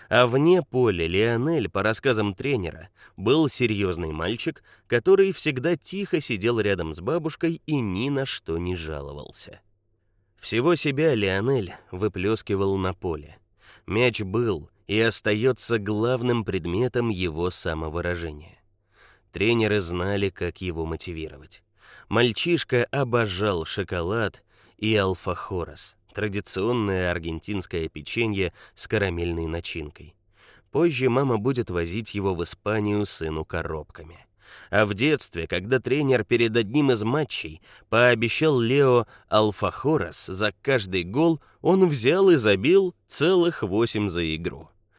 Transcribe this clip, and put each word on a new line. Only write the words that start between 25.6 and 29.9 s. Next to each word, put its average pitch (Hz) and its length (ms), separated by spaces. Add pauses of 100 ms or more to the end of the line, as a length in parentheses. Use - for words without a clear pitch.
традиционное 101 960
аргентинское 85 760
печенье 98 640 (220)
с - 140
карамельной 85 580
начинкой. 80 720 (560)